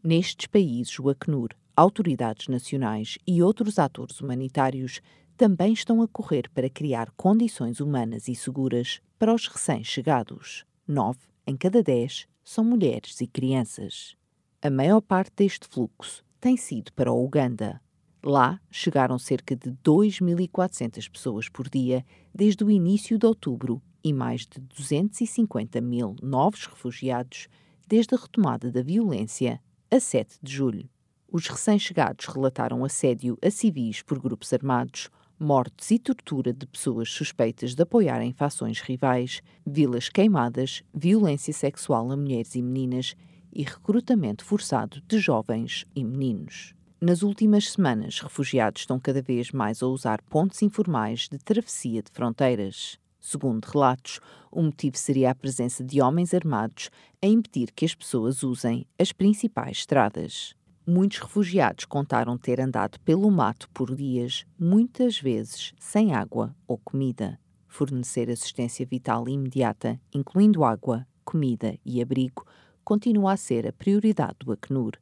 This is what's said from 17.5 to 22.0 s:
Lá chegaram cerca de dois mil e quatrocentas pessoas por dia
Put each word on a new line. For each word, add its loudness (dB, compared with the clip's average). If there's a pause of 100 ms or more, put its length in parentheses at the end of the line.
Lá 4 (100)
chegaram 0
cerca -4
de -8 (120)
dois 4
mil 0
e -2
quatrocentas -4
pessoas -8
por -10
dia -2 (280)